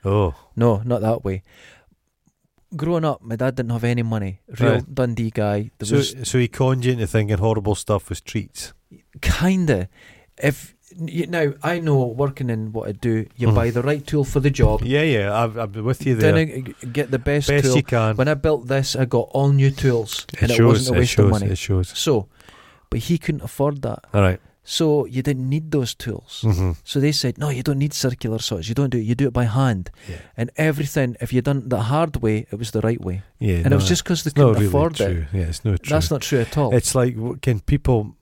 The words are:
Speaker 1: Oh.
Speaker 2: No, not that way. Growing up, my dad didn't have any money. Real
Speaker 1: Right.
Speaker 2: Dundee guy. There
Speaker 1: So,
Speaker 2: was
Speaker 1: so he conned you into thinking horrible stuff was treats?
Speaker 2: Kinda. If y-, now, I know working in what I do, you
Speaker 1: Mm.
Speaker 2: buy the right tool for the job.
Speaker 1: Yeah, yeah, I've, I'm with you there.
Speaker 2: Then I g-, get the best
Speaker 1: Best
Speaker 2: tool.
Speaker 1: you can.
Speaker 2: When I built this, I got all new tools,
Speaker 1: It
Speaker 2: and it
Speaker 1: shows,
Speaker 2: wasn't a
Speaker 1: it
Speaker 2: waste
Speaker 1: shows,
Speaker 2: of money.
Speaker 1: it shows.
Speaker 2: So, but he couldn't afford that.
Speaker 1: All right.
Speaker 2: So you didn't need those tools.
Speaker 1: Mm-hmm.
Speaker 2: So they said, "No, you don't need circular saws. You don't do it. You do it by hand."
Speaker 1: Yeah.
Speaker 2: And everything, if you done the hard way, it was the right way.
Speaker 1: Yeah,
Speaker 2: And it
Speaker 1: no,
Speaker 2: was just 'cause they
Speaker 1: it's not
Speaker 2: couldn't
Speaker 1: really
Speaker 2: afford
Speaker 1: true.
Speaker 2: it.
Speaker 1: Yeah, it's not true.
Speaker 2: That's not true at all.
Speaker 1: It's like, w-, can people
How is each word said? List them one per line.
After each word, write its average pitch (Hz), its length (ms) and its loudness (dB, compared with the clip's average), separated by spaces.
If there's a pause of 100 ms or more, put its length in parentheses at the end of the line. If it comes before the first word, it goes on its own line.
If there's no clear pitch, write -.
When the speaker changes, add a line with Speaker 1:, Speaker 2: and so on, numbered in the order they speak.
Speaker 1:
Oh. 98 280 2 (220)
Speaker 2:
No, 113 300 2
not 120 180 0
that 110 220 0
way. 95 180 -4 (1300)
Growing 160 280 -2
up, 147 180 -2
my 113 140 -6
dad 127 180 0
didn't 120 180 -4
have 117 120 -4
any 120 180 0
money. 104 380 -4 (200)
Real 120 140 6
Speaker 1:
Right. 131 200 -4
Speaker 2:
Dundee 120 360 -2
guy. 104 480 -2
There 107 80 -8
Speaker 1:
So, 113 100 0
Speaker 2:
was 135 180 0 (140)
Speaker 1:
so 131 100 0
he 120 100 2
conned 131 360 0
you 127 80 2
into 117 140 -2
thinking 107 320 0
horrible 107 360 0
stuff - 360 -2
was 95 100 -8
treats? - 540 -10 (480)
Speaker 2:
Kinda. 165 640 2 (480)
If - 380 -4 (200)
y-, 165 340 -6
now, 156 340 -2
I 170 180 -2
know 143 240 2
working 131 460 -2
in 110 220 -4
what 110 160 -6
I 104 40 -6
do, 110 340 -2 (100)
you 120 120 2
Speaker 1:
Mm. 107 60 6
Speaker 2:
buy 117 160 2
the 120 120 -2
right 143 240 -2
tool 147 180 0
for 139 160 0
the 139 100 2
job. 107 320 4
Speaker 1:
Yeah, 131 200 2
yeah, 104 320 2
I've, 113 220 0
I'm 110 260 -6
with 127 240 -2
you 131 80 2
there. 151 180 4
Speaker 2:
Then 160 160 4
I 131 120 -8
g-, 131 140 -12 (180)
get 123 180 -4
the 131 80 0
best 143 300 0
Speaker 1:
Best 143 160 2
Speaker 2:
tool. 127 120 4
Speaker 1:
you 139 60 4
can. 110 340 0
Speaker 2:
When 131 120 2
I 151 60 2
built 143 340 0
this, 135 260 -2
I 131 120 0
got 120 260 0
all 139 160 2
new 139 220 6
tools, 123 640 -2
Speaker 1:
It - 80 -2
Speaker 2:
and 113 80 2
it 120 60 4
Speaker 1:
shows, 113 100 8 (140)
Speaker 2:
wasn't 127 160 0
a - 20 4
Speaker 1:
it - 20 4
Speaker 2:
waste 123 120 2
Speaker 1:
shows, 104 120 6
Speaker 2:
of 98 60 6
money. 101 220 2
Speaker 1:
it 92 60 -2
shows. 92 400 -2
Speaker 2:
So, 120 300 0 (600)
but 113 100 -2
he 170 160 0
couldn't 151 260 -4
afford 139 400 -2
that. 110 180 -6 (120)
Speaker 1:
All 104 80 4
right. 92 200 4 (300)
Speaker 2:
So 147 360 2
you 127 160 -6
didn't 131 260 -2
need 156 220 -2
those 135 240 0
tools. - 500 -10
Speaker 1:
Mm-hmm. 92 280 2 (120)
Speaker 2:
So - 160 -2
they 143 120 2
said, 135 260 -2
"No, 151 100 -4
you 127 140 -4
don't 139 160 -2
need 143 160 -2
circular 117 440 -2
saws. 98 300 -6
You 117 60 -4
don't 139 160 0
do 123 80 0
it. 113 60 -2
You 117 100 0
do 135 140 0
it 117 40 -4
by 123 120 0
hand." 113 460 0 (160)
Speaker 1:
Yeah. 85 100 -12 (200)
Speaker 2:
And 117 200 -4
everything, 147 680 -2
if 117 100 -6
you 127 80 2
done 135 300 -2
the 120 140 0
hard 151 360 0
way, 107 320 0
it 101 60 -8
was 113 140 -8
the 107 100 0
right 113 180 0
way. 92 220 -6 (160)
Speaker 1:
Yeah, 101 180 0
Speaker 2:
And 85 120 0
it - 20 4
Speaker 1:
no, 139 60 6
Speaker 2:
was 135 120 2
just 175 160 0
'cause 170 200 -2
they 156 40 -2
Speaker 1:
it's 143 80 -4
not 143 120 6
Speaker 2:
couldn't 110 60 6 (100)
Speaker 1:
really - 40 2
Speaker 2:
afford 151 280 2
Speaker 1:
true. 101 100 2
Speaker 2:
it. 82 260 -2
Speaker 1:
Yeah, 98 120 0
it's 82 200 -6
not 98 180 0
true. 147 120 -4
Speaker 2:
That's 156 160 2
not 139 100 -2
true 135 200 0
at 117 180 -2
all. 127 160 2
Speaker 1:
It's 117 200 2
like, 123 220 2
w-, 117 240 -6
can 113 200 0
people 120 600 0